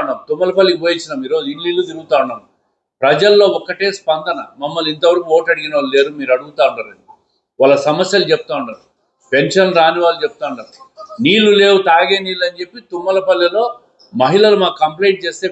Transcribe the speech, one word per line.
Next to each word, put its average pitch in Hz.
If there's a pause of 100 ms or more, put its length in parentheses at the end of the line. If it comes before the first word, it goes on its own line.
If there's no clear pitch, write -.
ఉన్నాం, 135 (100)
తుమ్మలపల్లికి 180
పోయించినాం, 156
ఈరోజు 151
ఇల్లు 165
ఇల్లు 175
తిరుగుతా 160
ఉన్నాం. 123 (600)
ప్రజల్లో 196 (120)
ఒక్కటే 185 (120)
స్పందన, 156 (220)
మమ్మల్ని 156
ఇంతవరకు 170 (100)
ఓటు 165
అడిగిన 156
వాళ్ళు 135
లేరు, 139
మీరు 131
అడుగుతా 143
ఉన్నారని. 117 (580)
వాళ్ళ 139 (140)
సమస్యలు 180
చెప్తా 156
ఉన్నారు, 113 (500)
పెన్షన్ 165
రాని 165
వాళ్ళు 165
చెప్తా 151
ఉన్నారు, 117 (520)
నీళ్లు 214 (100)
లేవు 202 (100)
తాగే 185 (100)
నీళ్ళు 185
అని 175
చెప్పి 180 (140)
తుమ్మలపల్లిలో 185 (580)
మహిళలు 202
మాకు 175
కంప్లైంట్ 185
చేస్తే 165